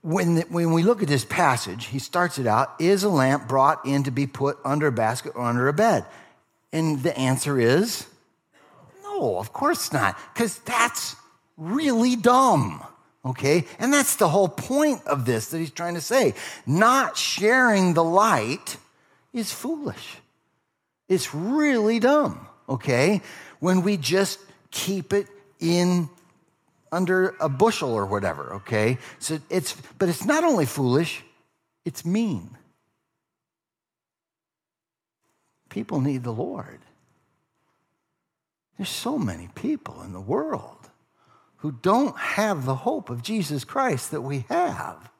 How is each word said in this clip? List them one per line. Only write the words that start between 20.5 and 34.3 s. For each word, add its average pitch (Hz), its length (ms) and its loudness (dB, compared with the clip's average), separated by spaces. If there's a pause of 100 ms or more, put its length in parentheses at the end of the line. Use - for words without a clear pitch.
It's 185 260 0
really 233 640 2
dumb, 269 480 2 (220)
okay? 131 520 2 (380)
When 185 220 2
we 202 160 0
just 180 420 0 (320)
keep - 400 -6
it 202 160 0 (320)
in 175 500 2 (840)
under 185 480 0
a 156 80 0
bushel 139 460 2
or 107 100 0
whatever, 90 500 -2
okay? 107 440 0 (220)
So 160 180 -6 (140)
it's, 180 240 -2 (240)
but 185 100 2
it's - 160 -4
not 311 180 2
only 233 220 4
foolish, 139 580 0 (640)
it's - 180 -10
mean. 175 540 -4 (3000)